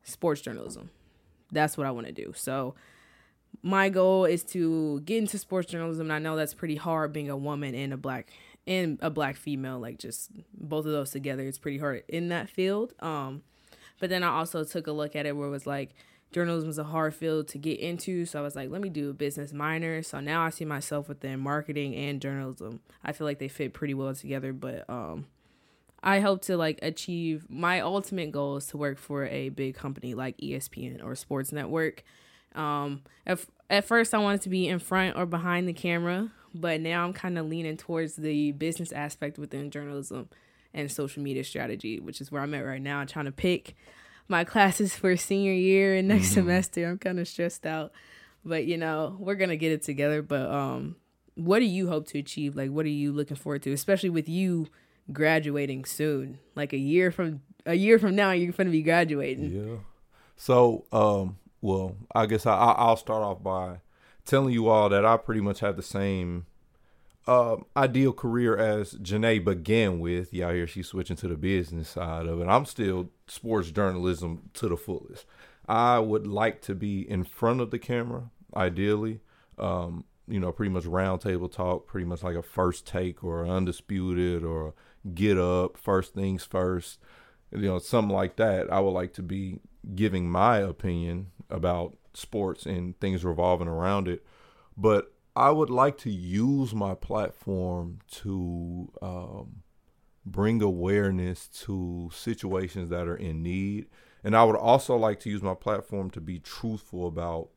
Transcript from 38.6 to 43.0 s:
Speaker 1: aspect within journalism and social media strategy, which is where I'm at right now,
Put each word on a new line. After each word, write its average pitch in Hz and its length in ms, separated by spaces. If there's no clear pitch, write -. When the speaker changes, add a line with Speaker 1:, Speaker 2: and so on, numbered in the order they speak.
Speaker 1:
aspect 147 460
within 143 340
journalism 143 560
and 143 200
social 143 300
media 135 200
strategy, 120 560
which - 220
is 139 100
where 143 120
I'm 147 120
at 135 100
right 131 160
now, 139 240